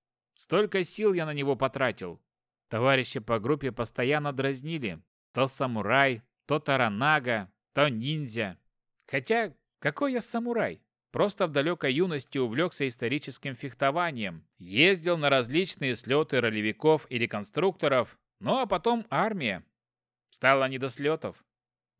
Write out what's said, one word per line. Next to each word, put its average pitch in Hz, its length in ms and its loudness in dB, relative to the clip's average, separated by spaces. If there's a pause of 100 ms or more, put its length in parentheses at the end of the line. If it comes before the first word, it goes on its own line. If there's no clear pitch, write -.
(340)
Столько 190 500 0
сил 202 300 2
я 165 100 0
на 156 80 -4
него 139 240 0
потратил. 117 640 -2 (480)
Товарищи 127 520 2
по 113 180 0
группе 131 340 -2
постоянно 139 600 -2
дразнили. 131 720 -4 (300)
То 131 160 2
самурай, 123 760 0 (240)
то 147 120 0
таранага, 123 920 0 (220)
то 147 160 4
ниндзя. 117 680 -4 (480)
Хотя, 185 480 -2 (240)
какой 262 340 -2
я 240 80 -2
самурай? 226 600 -2 (300)
Просто 190 340 0
в 151 60 -8
далекой 143 420 0
юности 156 440 -2
увлекся 135 500 -2
историческим 131 680 -6
фехтованием, 139 920 -4 (120)
ездил 160 600 2
на 147 120 2
различные 135 640 2
слеты 135 460 0
ролевиков 110 680 2
и 123 80 -4
реконструкторов, 131 1000 -2 (220)
ну 160 180 0
а 254 80 0
потом 214 440 0
армия. 147 520 -2 (680)
Стало 131 380 4
не 131 100 -6
до 135 100 -4
слетов. 143 560 -4 (560)